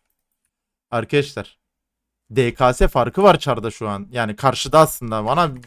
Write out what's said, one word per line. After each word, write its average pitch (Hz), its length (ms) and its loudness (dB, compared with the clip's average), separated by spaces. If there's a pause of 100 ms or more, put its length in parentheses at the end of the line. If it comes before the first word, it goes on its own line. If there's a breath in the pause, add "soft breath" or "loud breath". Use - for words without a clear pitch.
(920)
Arkadaşlar. 120 680 -4 (720)
D 120 240 0
K 123 200 2
S 113 140 2
farkı 131 360 0
var 185 160 6
çarda 113 320 -4
şu 110 180 -8
an. 101 220 -8
Yani 113 240 -4
karşıda 135 440 2
aslında. 110 460 0
Bana 135 420 -2